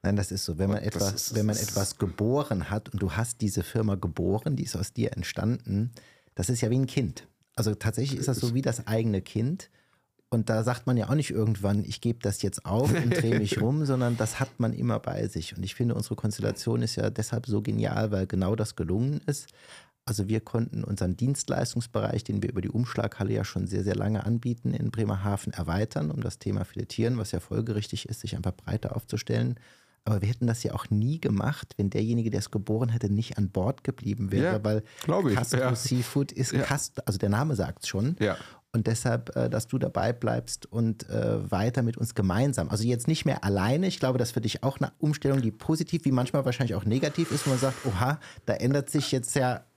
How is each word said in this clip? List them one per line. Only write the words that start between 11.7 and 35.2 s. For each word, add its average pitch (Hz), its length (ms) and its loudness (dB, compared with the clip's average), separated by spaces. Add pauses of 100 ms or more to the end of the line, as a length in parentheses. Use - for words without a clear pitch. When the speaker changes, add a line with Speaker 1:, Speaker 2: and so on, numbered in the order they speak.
Speaker 1:
"Ich - 180 -8
geb 117 220 -2
das 98 180 0
jetzt - 240 -4
auf 117 320 2
und 151 240 2
dreh 113 140 4
mich 107 240 2
Speaker 2:
<laughs> - 20 2
Speaker 1:
rum", 143 240 2
sondern 127 320 2
das 113 220 -2
hat - 200 -4
man 113 140 2
immer 120 260 0
bei 107 280 -2
sich. - 280 -6
Und 92 80 -6
ich 98 120 -6
finde, 120 180 2
unsere 113 220 -2
Konstellation 110 680 -2
ist 113 140 -2
ja 104 160 0
deshalb 113 340 -4
so 104 160 2
genial, 107 500 0
weil 95 160 2
genau 92 280 2
das 107 200 -2
gelungen 117 520 0
ist. - 220 -4 (560)
Also 104 220 0
wir 110 140 2
konnten - 420 -2
unseren 92 320 0
Dienstleistungsbereich, - 1080 0
den 101 180 -2
wir 110 80 0
über 104 120 -2
die 95 80 -2
Umschlaghalle 107 640 -2
ja 107 100 0
schon 95 240 -4
sehr, 98 160 -2
sehr 101 120 0
lange 101 300 0
anbieten 117 480 -2
in - 160 -2
Bremerhaven, 101 640 -2
erweitern, 82 560 -2
um 151 120 -4
das - 180 -4
Thema 98 260 -2
Filetieren, - 540 -2
was 104 120 -4
ja 82 80 -2
folgerichtig 110 720 -4
ist, - 120 -8
sich - 140 -6
einfach 92 200 -2
breiter - 400 -4
aufzustellen. 117 640 -2 (440)
Aber 107 200 2
wir 101 60 2
hätten 120 180 0
das 113 160 0
ja - 100 -2
auch - 160 -6
nie 123 320 2
gemacht, 113 560 -2
wenn 98 140 0
derjenige, 113 400 0
der - 80 0
es - 100 -6
geboren 110 400 0
hätte, 113 240 2
nicht 104 240 -2
an 98 140 0
Bord - 320 0
geblieben 101 480 -2
wäre, 156 240 2
Speaker 2:
Ja, 104 80 -2
Speaker 1:
weil 107 200 2 (200)
Speaker 2:
glaub 175 240 2